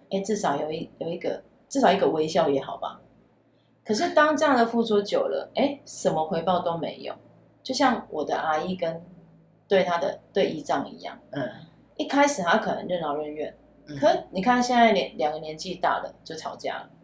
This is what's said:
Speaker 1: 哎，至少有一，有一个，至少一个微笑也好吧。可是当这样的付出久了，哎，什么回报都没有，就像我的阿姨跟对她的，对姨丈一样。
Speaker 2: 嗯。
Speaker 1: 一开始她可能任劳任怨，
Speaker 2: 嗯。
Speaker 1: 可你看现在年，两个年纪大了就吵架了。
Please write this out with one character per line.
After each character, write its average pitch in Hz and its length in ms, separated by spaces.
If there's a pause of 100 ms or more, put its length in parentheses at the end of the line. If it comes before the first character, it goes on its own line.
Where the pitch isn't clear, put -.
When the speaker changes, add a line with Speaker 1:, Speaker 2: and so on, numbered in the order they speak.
(120)
Speaker 1:
哎， 196 100
至 202 160
少 160 180
有 151 160
一， 165 180 (100)
有 165 100
一 175 80
个， - 260 (240)
至 277 140
少 196 100
一 190 60
个 175 120
微 156 180
笑 160 200
也 139 140
好 120 160
吧。 - 240 (840)
可 220 100
是 330 220
当 302 200
这 294 80
样 285 120
的 233 100
付 233 180
出 202 180
久 - 260
了， - 280
哎， 285 300
什 - 260
么 156 160
回 165 140
报 175 180
都 170 180
没 117 240
有， - 140 (460)
就 - 120
像 247 360
我 156 160
的 147 100
阿 156 220
姨 180 180
跟 170 280 (640)
对 190 160
她 175 140
的， - 220 (140)
对 196 160
姨 160 120
丈 147 280
一 - 120
样。 - 180 (120)
Speaker 2:
嗯。 135 180 (480)
Speaker 1:
一 302 100
开 285 200
始 285 140
她 170 160
可 170 160
能 - 140
任 175 120
劳 147 160
任 151 160
怨， 151 240 (320)
Speaker 2:
嗯。 147 100
Speaker 1:
可 202 340
你 185 100
看 247 200
现 247 140
在 233 160
年， 180 260
两 151 140
个 156 60
年 156 180
纪 180 200
大 - 240
了 - 240
就 165 120
吵 - 200
架 - 240
了。 - 100 (140)